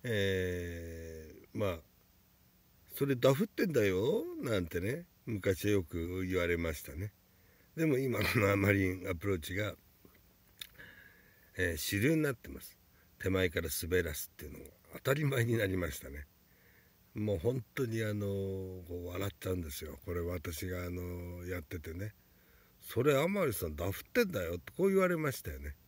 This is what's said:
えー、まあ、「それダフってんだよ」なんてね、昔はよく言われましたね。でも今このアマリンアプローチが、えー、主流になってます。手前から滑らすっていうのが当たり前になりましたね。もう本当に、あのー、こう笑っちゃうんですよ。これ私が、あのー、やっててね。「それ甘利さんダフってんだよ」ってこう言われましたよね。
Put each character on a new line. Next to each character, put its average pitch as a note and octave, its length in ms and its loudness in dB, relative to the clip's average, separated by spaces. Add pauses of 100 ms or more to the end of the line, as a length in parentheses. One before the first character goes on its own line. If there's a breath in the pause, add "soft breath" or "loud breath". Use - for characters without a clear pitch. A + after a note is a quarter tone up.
え F2 1300 -2 (220)
ー、 - 40 -6
ま G2+ 160 2
あ、 D2+ 60 -6 (1160)
「そ C#3+ 80 2
れ C#3 100 2
ダ C3 160 6
フ C#3 120 2
っ A3+ 40 0
て C4+ 200 0
ん E3+ 40 -2
だ A#2+ 140 6
よ」 A#2+ 400 2 (160)
な A#2 180 2
ん F2+ 60 0
て E2+ 140 -4
ね、 C3 260 -4 (220)
昔 G2+ 380 0
は G#2 60 4
よ G2 120 4
く F2+ 420 -4
言 F2+ 140 2
わ F2 80 2
れ F2 100 4
ま E2 160 0
し D#2+ 100 -8
た C#2+ 100 -12
ね。 F#2+ 200 -6 (640 soft breath)
で E3 100 2
も C#3 140 4
今 B2+ 200 0
こ G#2 60 2 (140)
の G2+ 120 6
ア G2+ 40 6
マ G2+ 160 6
リ G2 180 6
ン F#2 180 -4
ア - 60 -2
プ F2+ 140 -4
ロ G2 80 2
ー F2 40 -4
チ F2+ 160 -8
が、 G2+ 200 -4 (1800 loud breath)
え E2+ 180 0
ー、 D#2+ 40 -4
主 - 220 0
流 C#3+ 160 4
に D#3 80 2
な C#3+ 80 0
っ B2 40 -6
て - 140 -16
ま - 120 -12
す。 - 140 -18 (440 soft breath)
手 G2 100 -2
前 F#2 200 4
か E2+ 120 -2
ら E2 80 -6
滑 F2 320 2
ら D#2+ 140 -4
す - 180 -8
っ - 20 -20
て - 100 -14
い - 20 -14
う D2 60 -14
の - 60 -14
が - 60 -14 (300)
当 - 40 -10
た C3+ 140 0
り D3+ 120 2
前 C3+ 200 4
に A#2 120 2
な G#2 100 4
り F#2+ 100 2
ま E2+ 140 0
し - 80 -10
た - 100 -14
ね。 C#2+ 160 -12 (880 soft breath)
も G#2+ 220 0
う - 20 -2
本 A#2+ 260 0 (120)
当 C3 100 0
に、 A2+ 180 -2
あ G#2+ 120 0
の G2+ 100 -2
ー、 F#2+ 640 -4
こ F2 180 -8
う - 40 -8
笑 F#2+ 200 -4
っ - 100 -4
ち - 80 -6
ゃ F#2+ 40 0
う F#2 60 0
ん F2+ 40 -2
で D#2 80 -6
す - 160 -8
よ。 - 200 -12
こ F2+ 80 -6
れ F2 80 -2
私 E2+ 460 -4
が、 F2+ 180 -4
あ F2 40 -6
の F2 540 -8
ー、 F2+ 80 -6
や F2+ 80 -4
っ - 40 -10
て - 140 -8
て D#2+ 160 -8
ね。 G2 220 -6 (680 soft breath)
「そ - 220 0
れ C#3+ 140 6
甘 F#3 280 2
利 B2 80 2
さ F#2 140 -2
ん D#2 80 -4
ダ F2 160 -2
フ - 120 -8
っ - 20 -16
て - 180 2
ん F#3+ 80 0
だ G#2 100 -2
よ」 E2+ 140 -2
っ F2 40 -6
て - 160 -14
こ F#3 100 2
う G3 40 6
言 F#3+ 100 4
わ F#3 100 4
れ F3 80 2
ま D3+ 140 0
し - 120 -10
た - 80 -6
よ C2 80 -10
ね。 C#2+ 160 -8 (120)